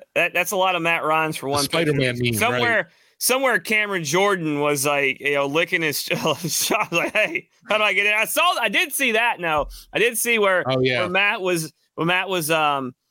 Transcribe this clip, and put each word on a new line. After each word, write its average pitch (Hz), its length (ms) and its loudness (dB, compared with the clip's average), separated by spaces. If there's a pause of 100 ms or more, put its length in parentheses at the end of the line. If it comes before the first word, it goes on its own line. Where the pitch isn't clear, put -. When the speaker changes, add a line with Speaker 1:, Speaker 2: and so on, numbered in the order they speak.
(160)
Speaker 1:
That, 165 180 0
that's 175 180 -2
a 208 60 -2
lot 185 180 2
of 170 60 -4
Matt 165 220 0
Ryans 156 340 0
for 131 100 -8
Speaker 2:
The 139 40 -2
Speaker 1:
one 143 120 0
Speaker 2:
Spider-Man 139 540 0
Speaker 1:
picture. 123 60 -4
Speaker 2:
meme, 120 80 0
right. 110 80 -2
Speaker 1:
Somewhere, 233 500 0 (280)
somewhere 254 420 0
Cameron 208 460 -2
Jordan 165 560 0
was, 147 240 0
like, 143 340 0
you 143 140 2
know, 139 140 2
licking 170 340 0
his 151 200 0
<laughs> 160 460 -2
shot, - 460 -2
like, 170 200 0
"Hey, 214 360 -2 (180)
how 208 100 2
do 214 60 0
I 208 100 4
get 196 120 2
in?" 208 80 2
I 214 120 0
saw, 269 160 -2 (200)
I 226 80 0
did 302 240 0
see 262 180 0
that, 220 300 0
no. 156 260 0 (260)
I 160 60 0
did 220 180 2
see 233 220 2
where, 190 260 4
Speaker 2:
Oh, 131 160 0
yeah. 127 200 2
Speaker 1:
where 110 80 -2
Matt 202 320 0
was, 175 320 -2 (220)
where 160 120 -2
Matt 185 220 0
was, 175 200 -2
um, 147 460 0 (160)